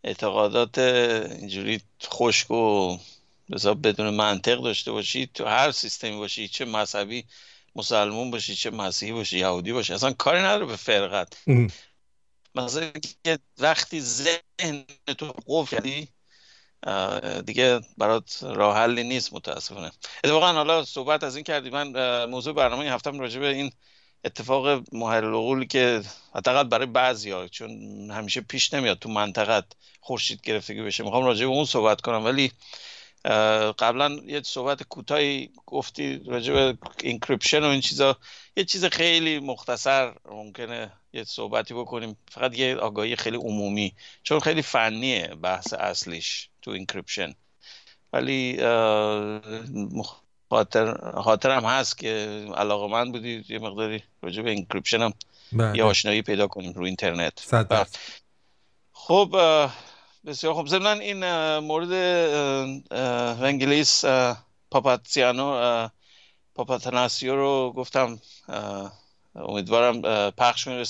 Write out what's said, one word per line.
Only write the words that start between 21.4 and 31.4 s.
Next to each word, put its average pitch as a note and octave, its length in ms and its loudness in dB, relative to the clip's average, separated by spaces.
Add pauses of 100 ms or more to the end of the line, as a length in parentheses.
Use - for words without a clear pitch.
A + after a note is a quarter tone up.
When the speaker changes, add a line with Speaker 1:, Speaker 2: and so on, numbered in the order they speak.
Speaker 1:
کردی، C#3+ 260 -4
من، C#3 260 -4
اه، B2 300 0
موضوع B2+ 280 -6
برنامهٔ C3 300 2
این C#3+ 80 -2
هفتم C#3 280 -6
راجع B2 200 -6
به C#3+ 80 0
این C#3 240 -4 (520)
اتفاق C3 580 0 (100)
مهر A2+ 320 0
العقول A#2 420 0
که B2 360 4 (320)
حداقل B2+ 300 4
برای A#2+ 220 2
بعضیا، G#2+ 640 0
چون A2 220 -12 (400)
همیشه G#2+ 300 -4
پیش B2 340 -2
نمیاد B2 240 0
تو A2 100 -12
منطقت G#2 560 2 (360)
خورشید A2 400 -4
گرفتگی A2 420 -4
بشه، G#2+ 220 -6
می‌خوام A#2 200 0
راجع B2 220 2